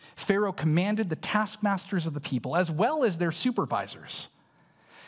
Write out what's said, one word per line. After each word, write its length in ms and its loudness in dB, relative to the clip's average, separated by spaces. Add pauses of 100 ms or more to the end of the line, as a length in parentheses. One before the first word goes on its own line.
(160)
Pharaoh 380 2
commanded 560 2
the 60 -2
taskmasters 920 -2
of 80 -4
the 60 -6
people, 360 -2
as 140 4
well 340 2
as 140 0
their 140 0
supervisors, 960 -4 (800)